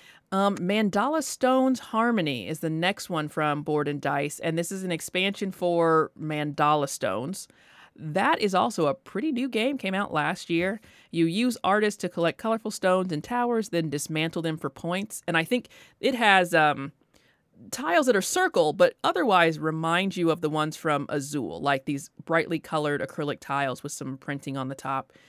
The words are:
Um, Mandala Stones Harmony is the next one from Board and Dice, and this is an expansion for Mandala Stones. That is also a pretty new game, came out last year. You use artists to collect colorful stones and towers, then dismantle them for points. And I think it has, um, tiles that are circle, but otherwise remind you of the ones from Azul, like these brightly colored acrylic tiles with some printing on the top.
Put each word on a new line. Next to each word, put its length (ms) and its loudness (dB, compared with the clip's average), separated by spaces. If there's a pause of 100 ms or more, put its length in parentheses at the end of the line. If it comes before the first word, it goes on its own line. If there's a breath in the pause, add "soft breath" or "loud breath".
(320 soft breath)
Um, 240 2
Mandala 640 2
Stones 560 2
Harmony 720 0
is 120 -4
the 100 -2
next 380 -2
one 200 -2
from 340 0
Board 260 0
and 120 -4
Dice, 400 -4
and 180 -2
this 140 -4
is 100 -8
an 100 -4
expansion 600 -2
for 580 2 (100)
Mandala 680 0
Stones. 580 -6 (520 soft breath)
That 420 0
is 140 0
also 340 2
a 60 0
pretty 380 -6
new 160 -2
game, 300 -2
came 160 -4
out 180 -2
last 380 -2
year. 300 0 (320 soft breath)
You 140 2
use 380 0
artists 380 2
to 80 -2
collect 280 0
colorful 320 -2
stones 400 0
and 140 -4
towers, 460 0
then 180 0
dismantle 540 -4
them 160 -2
for 100 -4
points. 580 -6
And 100 0
I 80 4
think 240 -2 (320 soft breath)
it 140 2
has, 400 4
um, 380 2 (800)
tiles 360 0
that 100 6
are 40 2
circle, 540 2
but 280 4
otherwise 560 4
remind 580 0
you 140 2
of 120 0
the 80 0
ones 260 -2
from 320 -2
Azul, 540 -4
like 240 0
these 240 -6 (160)
brightly 320 0
colored 420 -2
acrylic 400 -4
tiles 420 -4
with 100 -10
some 260 -10
printing 400 -8
on 100 -6
the 60 -8
top. 380 -6 (160 soft breath)